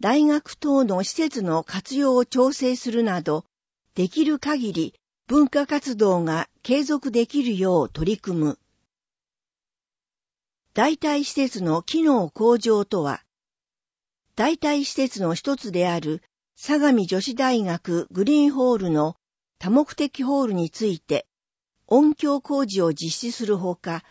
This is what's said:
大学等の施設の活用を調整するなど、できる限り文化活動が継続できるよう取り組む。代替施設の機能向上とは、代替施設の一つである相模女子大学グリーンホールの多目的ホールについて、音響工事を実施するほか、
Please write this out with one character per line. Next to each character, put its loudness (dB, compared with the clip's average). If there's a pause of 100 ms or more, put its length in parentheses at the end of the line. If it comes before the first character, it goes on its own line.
大 2
学 0
等 2
の 0
施 -8
設 -2
の -2
活 -10
用 2
を 4
調 2
整 -2
す -8
る 0
な 0
ど、 -2 (500)
で 0
き 0
る 0
限 -4
り -4 (320)
文 4
化 0
活 -4
動 2
が -2 (160)
継 2
続 -2
で 0
き -2
る -2
よ 2
う -4
取 -2
り -4
組 -4
む。 -2 (2250)
代 2
替 -2
施 -10
設 -2
の 0
機 -2
能 2
向 2
上 2
と -2
は、 -6 (1120)
代 0
替 0
施 -6
設 -4
の 0
一 -4
つ -10
で 0
あ -2
る -6 (360)
相 2
模 4
女 -2
子 -6
大 2
学 -2
グ -2
リ 4
ー 4
ン 2
ホ 2
ー 2
ル -2
の 0 (460)
多 -4
目 2
的 -4
ホ 0
ー 0
ル -2
に -2
つ -6
い -2
て、 -4 (580)
音 4
響 -2
工 -2
事 -2
を 2
実 -8
施 -4
す -8
る 0
ほ -6
か、 -10